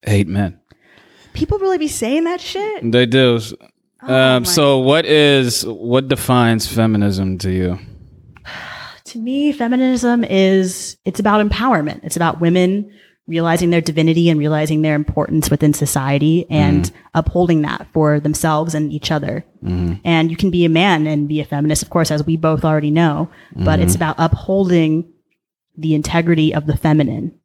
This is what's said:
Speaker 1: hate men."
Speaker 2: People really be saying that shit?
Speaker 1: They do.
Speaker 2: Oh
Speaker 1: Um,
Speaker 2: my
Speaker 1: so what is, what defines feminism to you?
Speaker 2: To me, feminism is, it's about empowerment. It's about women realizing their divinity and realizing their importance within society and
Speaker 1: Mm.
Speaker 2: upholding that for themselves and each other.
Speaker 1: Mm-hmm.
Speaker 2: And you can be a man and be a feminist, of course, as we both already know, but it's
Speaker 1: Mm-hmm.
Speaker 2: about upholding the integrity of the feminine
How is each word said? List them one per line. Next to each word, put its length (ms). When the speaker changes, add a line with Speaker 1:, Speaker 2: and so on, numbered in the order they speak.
Speaker 1:
hate 260
men." 320
Speaker 2:
People 260
really 200
be 100
saying 360
that 160
shit? 520
Speaker 1:
They 140
do. 340
Speaker 2:
Oh 120
Speaker 1:
Um, 300
Speaker 2:
my 40
Speaker 1:
so 300
what 260
is, 640
what 420
defines 600
feminism 720
to 120
you? 280
Speaker 2:
To 120
me, 340
feminism 720
is, 800
it's 160
about 260
empowerment. 580
It's 120
about 240
women 500
realizing 420
their 100
divinity 500
and 80
realizing 440
their 120
importance 560
within 240
society 760
and 360
Speaker 1:
Mm. 80
Speaker 2:
upholding 480
that 300
for 280
themselves 540
and 180
each 180
other. 340
Speaker 1:
Mm-hmm. 300
Speaker 2:
And 260
you 60
can 140
be 140
a 40
man 380
and 220
be 120
a 40
feminist, 380
of 80
course, 200
as 140
we 120
both 280
already 260
know, 380
but 260
it's 140
Speaker 1:
Mm-hmm. 80
Speaker 2:
about 160
upholding 880
the 180
integrity 600
of 120
the 100
feminine 560